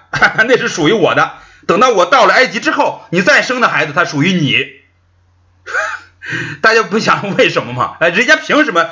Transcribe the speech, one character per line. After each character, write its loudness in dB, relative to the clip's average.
<laughs> 0
那 2
是 -2
属 0
于 4
我 2
的。 0
等 2
到 4
我 4
到 4
了 4
埃 4
及 -6
之 -4
后， -2
你 0
再 4
生 -4
的 2
孩 -2
子， -8
他 0
属 -2
于 0
你。 -2
<laughs> -10
大 2
家 2
不 -4
想 -2
为 2
什 -4
么 -10
吗？ -6
哎， 2
人 0
家 2
凭 0
什 -6
么 0